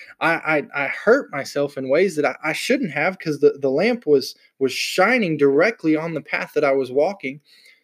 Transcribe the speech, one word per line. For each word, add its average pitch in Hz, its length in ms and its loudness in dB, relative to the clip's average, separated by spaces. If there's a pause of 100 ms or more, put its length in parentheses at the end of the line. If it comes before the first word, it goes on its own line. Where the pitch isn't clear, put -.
(200)
I, 160 140 2 (420)
I, 143 80 -2
I 135 60 -4
hurt - 420 0
myself 143 440 -4
in 131 140 -6
ways 170 280 2
that 143 80 2
I, 127 180 -2
I 156 100 -2
shouldn't 240 380 -2
have, 165 260 -2
'cause 147 220 -6
the, 143 200 6
the 135 120 0
lamp 226 340 0
was, 139 300 2 (240)
was 131 120 0
shining 190 640 0
directly 156 580 2
on 160 180 -4
the 143 80 -6
path - 320 -8
that 151 100 0
I 139 100 2
was 131 180 -2
walking. 143 500 -2 (420)